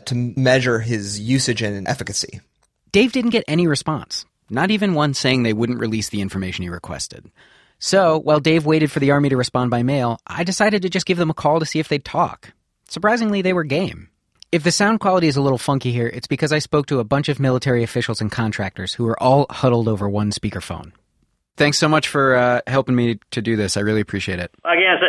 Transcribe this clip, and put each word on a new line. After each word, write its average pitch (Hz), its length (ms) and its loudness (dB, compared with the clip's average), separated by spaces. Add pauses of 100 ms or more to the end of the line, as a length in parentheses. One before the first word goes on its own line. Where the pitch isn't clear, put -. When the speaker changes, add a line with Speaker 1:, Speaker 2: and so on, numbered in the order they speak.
Speaker 1:
to 123 100 -4
measure 123 640 2
his 104 400 -4
usage 120 420 0
and 101 260 -4
efficacy. - 540 -6 (500)
Speaker 2:
Dave 226 200 4
didn't 240 180 0
get 220 180 0
any 165 200 2
response, 147 580 -4 (240)
not 165 220 0
even 202 240 0
one 147 180 2
saying 127 300 0
they 110 100 0
wouldn't 117 260 -2
release 110 300 -4
the 104 120 -4
information 92 420 -6
he 87 60 -6
requested. - 600 -12 (480)
So, 175 400 2
while 151 220 2
Dave 156 260 2
waited 156 260 2
for 156 80 -4
the 139 120 4
Army 143 180 4
to 135 80 2
respond 123 320 0
by 120 140 0
mail, 123 420 0
I 170 180 -6
decided 202 380 0
to 180 80 -2
just 175 160 -2
give 175 140 0
them 160 100 2
a 156 60 -2
call 156 240 2
to 156 80 -2
see 156 120 -2
if 156 80 -4
they'd 147 160 -2
talk. - 500 -4 (360)
Surprisingly, 208 540 0
they 185 100 2
were 175 100 0
game. 135 460 -4 (420)
If 160 120 0
the 170 80 4
sound 208 280 2
quality 185 280 2
is 139 100 2
a 139 40 2
little 135 180 2
funky 131 320 -2
here, 117 160 0
it's 120 200 -10
because 143 240 -2
I 151 80 2
spoke 147 280 0
to 135 120 0
a 117 40 -2
bunch 139 260 0
of 139 100 -2
military 127 440 2
officials 117 380 -4
and 107 100 -2
contractors 101 640 -4
who 120 80 -4
were 113 180 -2
all 135 300 4
huddled 120 360 2
over 101 220 -2
one 104 220 0
speakerphone. 87 640 -8 (600)
Thanks 147 220 2
so 160 100 2
much 156 200 2
for, 135 280 2
uh, 123 300 2
helping 127 300 0
me 117 240 2 (100)
to - 100 -6
do 113 160 0
this. 104 220 0
I 101 40 0
really 107 200 2
appreciate 92 380 -4
it. 87 100 -8 (160)
Speaker 3:
Again, 175 300 2
it's, 180 140 0